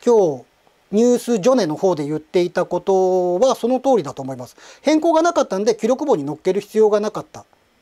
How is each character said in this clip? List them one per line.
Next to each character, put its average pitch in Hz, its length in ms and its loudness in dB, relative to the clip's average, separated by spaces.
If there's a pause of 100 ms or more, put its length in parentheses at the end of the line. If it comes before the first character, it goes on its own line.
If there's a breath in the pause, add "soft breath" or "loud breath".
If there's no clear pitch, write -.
今 190 340 2
日、 120 60 -18 (460)
ニ 208 120 2
ュ 247 140 4
ー - 20 0
ス 240 200 -2
ジ 180 120 2
ョ 269 40 4
ネ 214 120 0
の 151 100 -4
方 185 180 0
で 143 120 -6
言 151 100 -4
っ 151 40 -6
て 180 200 -2
い 175 100 -2
た 180 140 -2
こ 175 160 -6
と 185 580 0
は 254 160 2
そ 233 140 -4
の 254 120 0
通 262 180 2
り 165 40 -4
だ 131 120 -10
と 139 80 -12
思 131 100 -10
い 131 40 -12
ま 123 100 -16
す。 - 100 -20 (240 loud breath)
変 311 200 2
更 330 120 2
が 320 80 4
な 339 140 2
か 302 80 0
っ - 40 -2
た 190 120 -4
ん 208 60 -2
で、 226 100 2
記 - 120 -8
録 262 200 -2
簿 240 100 2
に 143 80 -4
載 151 100 -8
っ - 40 -18
け 185 140 -2
る 196 80 -2
必 - 180 -6
要 214 100 4
が 202 120 2
な 214 100 -4
か 156 100 -10
っ - 40 -12
た。 - 200 -20 (380)